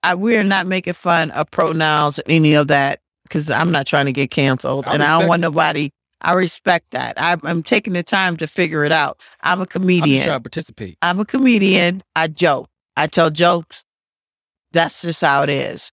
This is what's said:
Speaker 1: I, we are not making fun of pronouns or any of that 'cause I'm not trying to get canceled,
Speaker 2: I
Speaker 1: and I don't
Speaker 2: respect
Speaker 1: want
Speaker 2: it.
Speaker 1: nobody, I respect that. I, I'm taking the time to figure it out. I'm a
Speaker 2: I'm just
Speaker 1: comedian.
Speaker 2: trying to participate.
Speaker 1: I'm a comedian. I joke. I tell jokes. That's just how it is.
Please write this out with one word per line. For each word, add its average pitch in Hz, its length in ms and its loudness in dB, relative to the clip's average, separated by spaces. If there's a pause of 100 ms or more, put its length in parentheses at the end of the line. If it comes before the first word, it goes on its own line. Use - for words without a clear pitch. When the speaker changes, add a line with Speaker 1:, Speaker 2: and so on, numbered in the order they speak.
Speaker 1:
I, 175 120 2
we 220 220 0
are 208 80 2
not 190 220 0
making 185 280 -4
fun 165 380 0
of - 180 -4
pronouns 156 680 0
or - 80 -10
any 156 280 4
of 147 140 4
that 143 320 0 (280)
'cause 151 220 -4
I'm 160 220 0
not 139 140 -2
trying 143 200 0
to 135 60 -2
get 131 180 -2
canceled, 135 560 -2
Speaker 2:
I 143 80 -2
Speaker 1:
and 147 80 2
I 143 40 4
don't 156 140 2
Speaker 2:
respect 170 80 2
Speaker 1:
want 170 120 2
Speaker 2:
it. - 20 0
Speaker 1:
nobody, 160 480 0 (300)
I 165 120 -2
respect 180 600 -2
that. 127 280 -6
I, 170 240 2
I'm 170 180 -2
taking 214 300 -2
the 175 100 -2
time 185 360 -2
to 160 80 -6
figure 156 380 -2
it 147 80 2
out. 147 280 0 (220)
I'm 180 160 0
a 190 40 -4
Speaker 2:
I'm 180 40 -4
just - 60 -20
Speaker 1:
comedian. 160 520 2
Speaker 2:
trying 147 140 -2
to - 20 -6
participate. 110 600 -14
Speaker 1:
I'm 180 180 0
a 214 40 -2
comedian. 196 760 2 (140)
I 160 120 0
joke. 147 400 0 (280)
I 151 100 0
tell 165 240 2
jokes. 170 520 0 (920)
That's - 300 0
just 170 180 -4
how 143 240 4
it 147 60 -2
is. - 420 -6